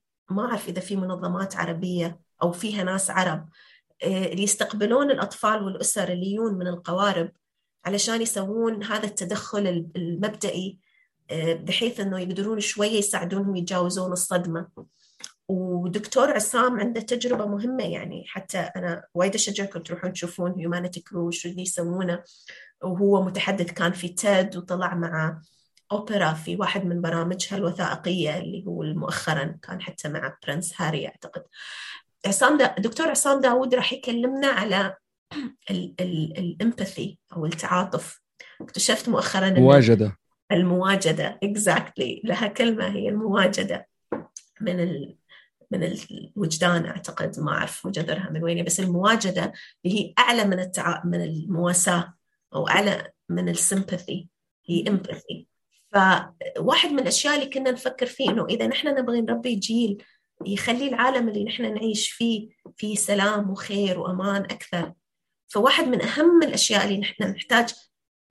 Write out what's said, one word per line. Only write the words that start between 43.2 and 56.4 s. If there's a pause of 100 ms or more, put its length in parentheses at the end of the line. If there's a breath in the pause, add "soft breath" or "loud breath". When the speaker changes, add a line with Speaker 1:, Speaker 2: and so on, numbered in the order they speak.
Speaker 1:
من
ال-، (540 soft breath)
من
الوجدان
أعتقد،
ما
أعرف
مجذرها
من
وين،
بس
المواجدة (320 loud breath)
اللي
هي
أعلى
من
التع-،
من
المواساة (400)
أو
أعلى (160)
من
السمباثي، (380)
هي
Speaker 3:
مم.
Speaker 1:
إمباثي. (460)
فواحد